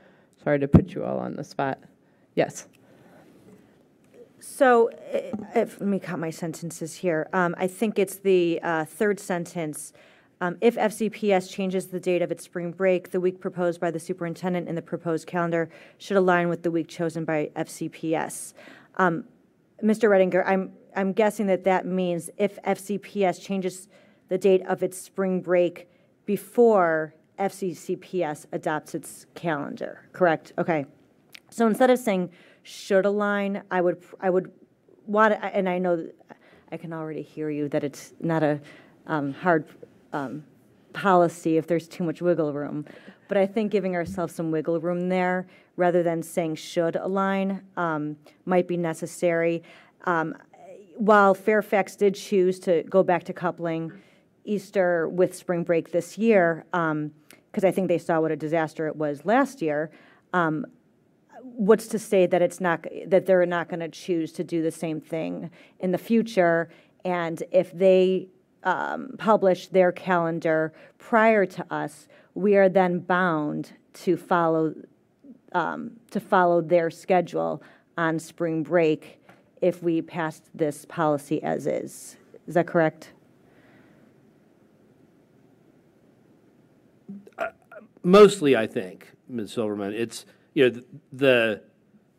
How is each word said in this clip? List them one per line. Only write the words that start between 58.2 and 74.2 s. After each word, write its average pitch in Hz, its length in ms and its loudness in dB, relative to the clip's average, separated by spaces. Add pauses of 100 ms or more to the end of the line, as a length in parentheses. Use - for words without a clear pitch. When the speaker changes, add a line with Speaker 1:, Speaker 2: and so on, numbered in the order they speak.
Speaker 2:
a 156 40 -2
disaster 156 520 -2
it 147 80 -6
was 147 280 -6
last 269 380 0
year, 156 300 -2 (420)
um, 160 320 0 (800)
what's 220 460 0
to 220 100 -4
say 190 260 4
that 175 160 2
it's 175 180 0
not, 170 280 -2 (180)
that 180 220 2
they're 180 180 6
not 175 240 -2
gonna 165 200 -6
choose 160 420 -4
to 180 120 -8
do 165 200 -2
the 160 80 -2
same 160 280 -6
thing 170 520 -8 (280)
in 185 120 -2
the 180 80 0
future? 180 680 2 (380)
And 165 460 -4
if 180 200 2
they, 185 580 4 (340)
um, 78 560 -4
publish 185 480 4
their 180 240 4
calendar 165 800 0 (240)
prior 220 480 4
to 180 260 -8
us, 151 360 -8 (260)
we 196 220 2
are 196 140 6
then 180 300 2
bound 160 760 -2 (200)
to 175 240 -2
follow, 160 560 0 (800)